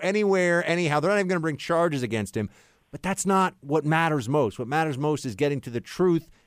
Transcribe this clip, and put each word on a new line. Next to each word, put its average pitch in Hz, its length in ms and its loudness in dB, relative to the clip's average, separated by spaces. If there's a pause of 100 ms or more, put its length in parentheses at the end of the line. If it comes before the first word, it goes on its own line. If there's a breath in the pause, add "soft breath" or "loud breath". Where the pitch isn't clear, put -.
anywhere, 185 640 2
anyhow. 160 360 0
They're 175 100 2
not 208 60 2
even 196 100 0
gonna 180 140 0
bring 151 160 -2
charges 165 440 0
against 110 360 -4
him. 107 120 -4 (400 soft breath)
But - 140 -14
that's 185 220 -4
not 190 340 2
what 147 240 0
matters 151 460 0
most. 139 300 0
What 117 100 -6
matters 156 280 -2
most 147 280 -2
is 117 100 -6
getting 143 260 0
to - 80 -14
the 117 120 -6
truth 175 480 0 (180)